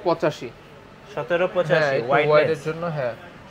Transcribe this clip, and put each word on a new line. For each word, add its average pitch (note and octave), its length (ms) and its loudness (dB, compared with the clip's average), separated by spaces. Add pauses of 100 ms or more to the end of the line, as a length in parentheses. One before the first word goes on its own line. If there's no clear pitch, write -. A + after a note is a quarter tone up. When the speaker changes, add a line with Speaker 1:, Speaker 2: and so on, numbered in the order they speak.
Speaker 1:
পঁচাশি। D#3+ 460 -2 (640)
Speaker 2:
সতেরো E3+ 400 0
পঁচাশি, F3 200 2
Speaker 1:
হ্যাঁ, D3+ 180 2
একটু A#2+ 160 0
Speaker 2:
ওয়াইড D3 200 4
Speaker 1:
ওয়াইডের D3+ 280 4
Speaker 2:
লেন্স। C#3+ 80 -16
Speaker 1:
জন্য, D#3+ 220 -6
হ্যাঁ, C#3+ 260 -4 (380)